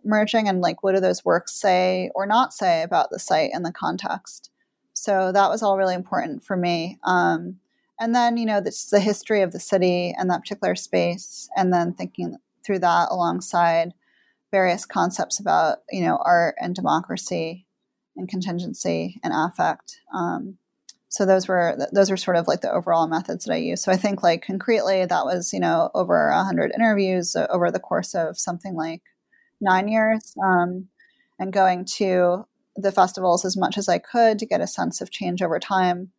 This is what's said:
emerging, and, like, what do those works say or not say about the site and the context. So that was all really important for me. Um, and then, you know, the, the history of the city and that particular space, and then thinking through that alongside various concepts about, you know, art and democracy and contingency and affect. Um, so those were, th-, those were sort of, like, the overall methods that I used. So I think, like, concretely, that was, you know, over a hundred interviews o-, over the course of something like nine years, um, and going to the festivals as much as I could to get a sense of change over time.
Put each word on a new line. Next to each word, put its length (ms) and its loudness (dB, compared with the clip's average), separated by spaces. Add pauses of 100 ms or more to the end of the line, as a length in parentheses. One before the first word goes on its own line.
emerging, 440 2
and, 120 2
like, 220 0
what 120 2
do 60 2
those 240 0
works 280 2
say 640 2
or 120 -2
not 260 2
say 300 0
about 280 0
the 80 -8
site 340 0
and 120 -4
the 80 -6
context. 800 -8 (440)
So 380 0
that 180 4
was 120 -2
all 160 2
really 160 2
important 480 -6
for 140 -6
me. 480 -2
Um, 520 0 (440)
and 140 0
then, 240 2
you 80 -2
know, 160 2
the, 120 -4 (160)
the 100 6
history 420 2
of 100 0
the 80 -10
city 580 0
and 120 0
that 100 0
particular 340 -4
space, 800 -4
and 180 2
then 200 0
thinking 440 -10 (280)
through 140 -2
that 320 2
alongside 800 0 (580)
various 360 2
concepts 520 -2
about, 400 2 (120)
you 120 -4
know, 220 0
art 340 4
and 160 -4
democracy 920 -4 (500)
and 120 -8
contingency 960 -6
and 120 -6
affect. 680 -4 (140)
Um, 420 -6 (540)
so 160 0
those 220 4
were, 280 2
th-, 160 -4
those 180 6
were 60 -2
sort 200 0
of, 100 2
like, 140 0
the 120 -2
overall 360 2
methods 360 -4
that 80 -4
I 60 0
used. 240 -4
So 100 2
I 40 4
think, 260 -2
like, 240 2
concretely, 580 0
that 200 0
was, 280 -2
you 80 -4
know, 340 2
over 340 2
a 160 2
hundred 300 0
interviews 600 0
o-, 160 0
over 200 2
the 100 -4
course 340 -4
of 240 -4
something 360 -8
like 280 -8 (580)
nine 280 2
years, 540 2
um, 460 2 (500)
and 140 -6
going 320 2 (120)
to 500 2 (300)
the 160 -2
festivals 520 2
as 120 -4
much 200 -2
as 120 -2
I 100 2
could 400 2
to 80 -8
get 140 0
a 60 -4
sense 340 -4
of 100 -10
change 320 -6
over 160 -2
time. 600 -2